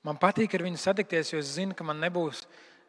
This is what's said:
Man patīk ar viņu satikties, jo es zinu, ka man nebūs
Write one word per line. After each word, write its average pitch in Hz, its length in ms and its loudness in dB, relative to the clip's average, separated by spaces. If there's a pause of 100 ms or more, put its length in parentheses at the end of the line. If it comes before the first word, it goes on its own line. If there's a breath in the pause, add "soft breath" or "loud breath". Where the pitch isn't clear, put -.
Man 151 160 -4
patīk 202 380 4
ar 170 80 -2
viņu 175 160 -6
satikties, 190 500 0
jo 160 80 -2
es 139 160 -6
zinu, 190 200 -2
ka 165 120 -8
man 151 160 -2
nebūs 175 400 -2 (460 loud breath)